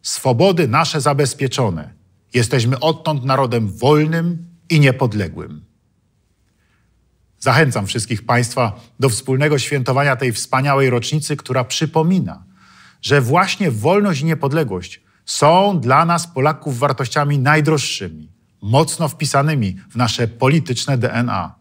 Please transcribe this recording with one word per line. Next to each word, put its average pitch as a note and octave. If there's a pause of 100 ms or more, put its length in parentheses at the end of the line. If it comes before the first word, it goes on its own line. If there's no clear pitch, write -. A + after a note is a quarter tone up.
„Swobody D#3+
nasze D3
zabezpieczone. B2+ (400)
Jesteśmy B2
odtąd D3+
narodem B2
wolnym D#3 (240)
i D#3+
niepodległym”. F#2 (1700)
Zachęcam B2+
wszystkich A2+
Państwa B2 (200)
do C3+
wspólnego C3
świętowania C3+
tej B2
wspaniałej C3+
rocznicy, C#3+
która B2+
przypomina, D#3+ (580)
że C#3
właśnie E3+
wolność D#3+
i D#3
niepodległość C#3 (240)
są F3+
dla C3
nas, E3+
Polaków, C#3+
wartościami C#3+
najdroższymi, C3 (300)
mocno D3+
wpisanymi C#3 (140)
w -
nasze A#2+
polityczne C3
D A#2
N A#2+
A. F#2